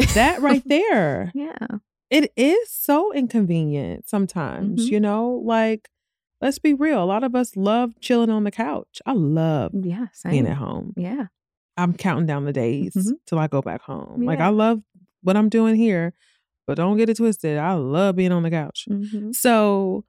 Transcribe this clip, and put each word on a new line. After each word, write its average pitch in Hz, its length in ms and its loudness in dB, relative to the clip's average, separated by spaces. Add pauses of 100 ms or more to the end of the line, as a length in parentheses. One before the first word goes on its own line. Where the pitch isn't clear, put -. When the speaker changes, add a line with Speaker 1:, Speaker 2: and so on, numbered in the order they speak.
(160)
Speaker 1:
That 240 260 4
Speaker 2:
<laughs> - 0 -
Speaker 1:
right 277 260 2
there. 226 680 2
Speaker 2:
Yeah. 294 220 -8 (540)
Speaker 1:
It 294 260 2
is 349 340 2
so 339 440 0
inconvenient 165 960 -2
sometimes, 190 760 -4
Speaker 2:
Mm-hmm. 240 100 -2
Speaker 1:
you 208 60 2
know? 220 460 0
Like, 220 420 0 (540)
let's 269 180 -2
be 302 140 2
real. 277 280 0
A 175 40 0
lot 202 180 0
of 247 120 -2
us 247 200 -2
love 226 460 0
chilling 233 280 2
on 214 140 0
the 208 80 -2
couch. - 540 -8
I 269 80 -2
love 156 600 2
Speaker 2:
Yeah, 190 340 -4 (220)
Speaker 1:
being 139 140 2
Speaker 2:
same. 113 40 2
Speaker 1:
at 131 100 -2
home. - 400 -8
Speaker 2:
Yeah. 196 300 -6 (500)
Speaker 1:
I'm 175 160 2
counting 170 320 0
down 143 180 -2
the 143 80 -2
days 135 440 -2
Speaker 2:
Mm-hmm. 196 180 0 (120)
Speaker 1:
till 165 140 -2
I 156 80 0
go 143 140 0
back - 200 -8
home. - 440 -8
Like, 165 140 0
Speaker 2:
Yeah. 180 80 2
Speaker 1:
I - 20 4
love 214 320 2 (420)
what 190 140 2
I'm 214 100 4
doing 226 280 2
here, 185 380 0 (540)
but 143 80 -4
don't 185 220 2
get 226 120 4
it 226 60 0
twisted. 190 420 0
I 165 180 0
love 170 420 0
being 185 160 2
on 175 100 2
the 165 80 -2
couch. 156 400 -6
Speaker 2:
Mm-hmm. 208 400 -6
Speaker 1:
So, 208 760 2